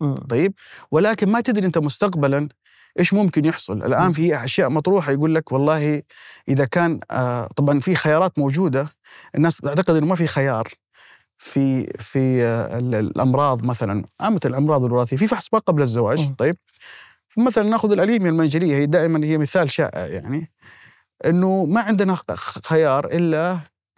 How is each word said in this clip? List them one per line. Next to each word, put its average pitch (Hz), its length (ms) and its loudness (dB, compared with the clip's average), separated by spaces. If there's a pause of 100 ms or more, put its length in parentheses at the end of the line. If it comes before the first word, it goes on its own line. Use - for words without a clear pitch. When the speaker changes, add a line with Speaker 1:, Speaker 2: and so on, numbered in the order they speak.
Speaker 1:
مم. 143 140 -2
Speaker 2:
طيب؟ 139 400 -2 (360)
ولكن 202 420 2
ما 233 80 2
تدري 214 260 0
أنت 175 120 0
مستقبلًا 147 680 0 (500)
إيش 175 160 2
ممكن 185 300 2
يحصل. 156 380 -4
الآن 156 240 2
Speaker 1:
مم. 175 60 2
Speaker 2:
في 170 320 0
أشياء 135 240 0
مطروحة 160 440 0
يقول 156 220 0
لك 156 180 -2
والله 147 500 0 (460)
إذا 139 160 2
كان، 160 360 0 (100)
آه، 123 360 -2 (100)
طبعًا 143 240 2
في 185 140 0
خيارات 165 440 0
موجودة. 143 500 0 (460)
الناس 160 220 2
تعتقد 156 380 0
إنه 151 120 2
ما 185 80 0
في 165 120 0
خيار 131 420 -2 (680)
في، 135 480 0
في، 127 580 -2
آه، 117 340 -2
ال-، 123 160 -2
الأمراض 127 720 0
مثلًا، 110 400 -2 (160)
عامة 196 240 0
الأمراض 139 400 2
الوراثية، 123 320 0
في 185 100 2
فحص 214 260 -4
ما 220 60 4
قبل 165 240 0
الزواج. 120 380 0
Speaker 1:
مم. 139 140 -2
Speaker 2:
طيب؟ 151 220 0 (840)
مثلًا 226 300 2
ناخذ 214 240 0
الأنيميا 196 380 2
المنجلية، 160 460 2
هي 143 100 2
دائمًا 156 400 2
هي 156 120 0
مثال 151 320 0
شائع 90 360 -4
يعني، 110 460 -8 (720)
إنه 190 380 2
ما 190 160 0
عندنا 196 340 0
خ-، - 520 -8
خيار 147 400 2
إلا 170 520 0 (400)